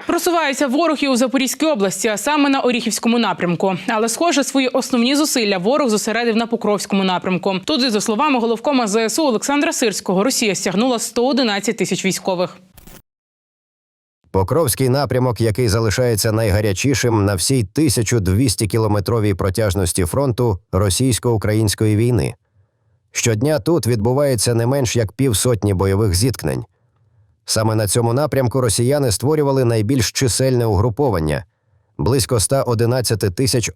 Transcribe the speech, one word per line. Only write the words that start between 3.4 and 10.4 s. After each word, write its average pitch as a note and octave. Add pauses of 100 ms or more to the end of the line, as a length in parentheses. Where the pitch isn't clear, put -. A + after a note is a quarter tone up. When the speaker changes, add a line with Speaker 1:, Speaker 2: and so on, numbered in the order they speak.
Speaker 1:
Але, A3+
схоже, C#4+
свої C4
основні B3
зусилля B3
ворог B3
зосередив A3
на A3+
Покровському G#3
напрямку. F#3
Туди, C#4
за G#3
словами B3+
головкома A#3
З G3
С A3+
У D#4+
Олександра C#4+
Сирського, G3
Росія A3+